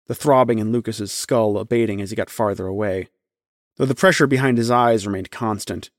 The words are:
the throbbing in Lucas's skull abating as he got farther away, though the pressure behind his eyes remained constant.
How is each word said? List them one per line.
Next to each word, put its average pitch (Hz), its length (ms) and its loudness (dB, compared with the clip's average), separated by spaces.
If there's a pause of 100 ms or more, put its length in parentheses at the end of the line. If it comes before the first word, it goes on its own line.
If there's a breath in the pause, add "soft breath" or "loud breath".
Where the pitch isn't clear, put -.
the 123 80 -6
throbbing 127 460 4
in 107 100 -2
Lucas's 113 400 -4
skull 107 480 0
abating 110 420 0
as 98 100 -8
he 110 60 -8
got 101 140 -4
farther 101 380 -2
away, 98 400 -4 (680)
though - 80 0
the 131 120 -2
pressure 165 320 4
behind 131 300 2
his 117 120 0
eyes 120 340 2
remained 98 280 -6
constant. 104 680 -6